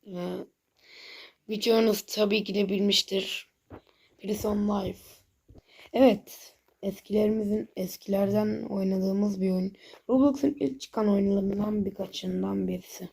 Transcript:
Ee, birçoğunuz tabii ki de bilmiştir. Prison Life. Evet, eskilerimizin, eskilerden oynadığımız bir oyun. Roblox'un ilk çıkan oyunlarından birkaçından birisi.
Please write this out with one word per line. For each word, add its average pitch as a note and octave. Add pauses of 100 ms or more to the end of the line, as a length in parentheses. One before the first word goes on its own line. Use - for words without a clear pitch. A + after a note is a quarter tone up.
Ee, G3 (1300)
birçoğunuz A3+
tabii G#3+
ki G3
de G3+
bilmiştir. G3 (680)
Prison G#3
Life. G3+ (920)
Evet, - (260)
eskilerimizin, G#3
eskilerden G3+
oynadığımız F#3+
bir F#3+
oyun. F#3 (380)
Roblox'un C#4
ilk C4+
çıkan G#3+
oyunlarından G3+
birkaçından F#3+
birisi. F3+